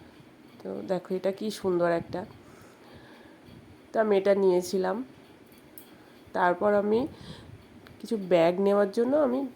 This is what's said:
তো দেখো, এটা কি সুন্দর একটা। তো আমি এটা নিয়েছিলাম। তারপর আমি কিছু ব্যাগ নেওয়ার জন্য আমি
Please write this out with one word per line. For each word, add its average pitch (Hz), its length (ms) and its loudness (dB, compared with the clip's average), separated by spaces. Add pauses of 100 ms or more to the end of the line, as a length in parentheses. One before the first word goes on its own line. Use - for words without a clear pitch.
(640)
তো 196 240 -8
দেখো, 185 280 -4
এটা 185 160 -2
কি 214 200 -8
সুন্দর 175 400 0
একটা। 170 340 -4 (1700)
তো 226 60 0
আমি 214 180 4
এটা 196 180 4
নিয়েছিলাম। 190 680 0 (1300)
তারপর 185 400 2
আমি 214 340 2 (960)
কিছু 220 160 -6
ব্যাগ 180 420 2
নেওয়ার 202 320 2
জন্য 254 260 0
আমি 269 380 0